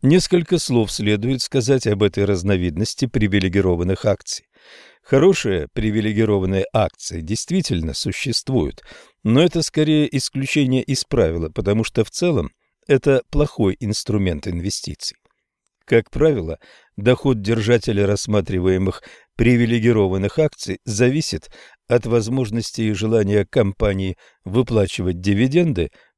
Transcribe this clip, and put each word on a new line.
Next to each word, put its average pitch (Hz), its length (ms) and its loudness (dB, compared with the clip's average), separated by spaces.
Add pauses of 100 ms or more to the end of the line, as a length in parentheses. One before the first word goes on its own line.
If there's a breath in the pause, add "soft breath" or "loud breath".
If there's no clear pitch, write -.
Несколько 175 560 4
слов 117 340 0
следует 107 480 0
сказать 131 460 0
об 104 160 0
этой 101 240 2
разновидности 92 800 -2
привилегированных 95 960 0
акций. - 400 -4 (580 loud breath)
Хорошие 127 680 2
привилегированные 104 1000 0
акции - 480 -4
действительно 92 720 -4
существуют, - 880 -4 (400 loud breath)
но 117 200 4
это 170 200 2
скорее 151 520 0
исключение 135 680 -2
из - 220 -4
правила, 82 440 0
потому 104 360 -2
что - 200 -2
в - 60 -8
целом 147 400 -2 (360)
это 135 440 2
плохой 131 500 0
инструмент 101 680 -2
инвестиций. - 680 -8 (720)
Как 117 240 2
правило, 107 480 0 (400 soft breath)
доход 120 420 2
держателя 107 680 0
рассматриваемых 95 960 0 (340 loud breath)
привилегированных 113 1040 2
акций - 460 -2
зависит 123 680 -2 (380 loud breath)
от 120 160 2
возможности 117 760 -2
и 107 100 0
желания 104 540 0
компании 95 720 -2 (260 soft breath)
выплачивать 95 800 0
дивиденды 113 680 0 (260 soft breath)